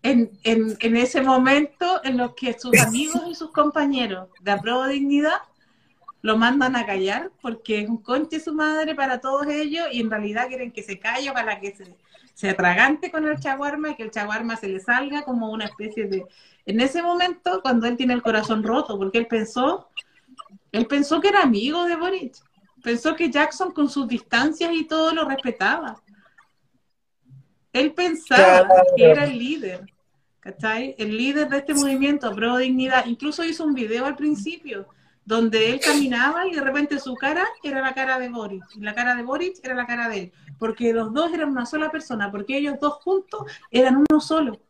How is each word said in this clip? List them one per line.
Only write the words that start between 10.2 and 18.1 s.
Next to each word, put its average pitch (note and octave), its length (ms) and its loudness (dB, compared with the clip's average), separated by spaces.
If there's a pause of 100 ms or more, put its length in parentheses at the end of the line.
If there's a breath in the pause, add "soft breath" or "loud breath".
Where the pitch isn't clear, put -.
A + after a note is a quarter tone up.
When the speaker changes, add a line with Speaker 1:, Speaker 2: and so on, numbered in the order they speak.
Speaker 1:
quieren B3+ 220 -10
que G#3 120 -14
se G3 160 -12
calle C4 320 -4
para A3 280 -4
que G3 160 -10
se, F3+ 200 -20 (400 soft breath)
se G3+ 160 -4
atragante G#3 580 2
con D#4 180 -4
el D4+ 120 -2
chaguarma D4 500 -4
y D4 60 -10
que A3+ 80 -14
el A3 80 -12
chaguarma A3+ 440 -4
se G#3+ 120 -10
le F#3+ 120 -6
salga C#4+ 440 -2
como A3+ 260 -4
una A3 160 -6
especie G#3+ 400 -8
de... F#3+ 200 -4 (420 soft breath)
En G#3+ 120 0
ese C4+ 220 0
momento, F4+ 600 0
cuando A#3+ 240 2
él A#3+ 100 -2
tiene B3 160 0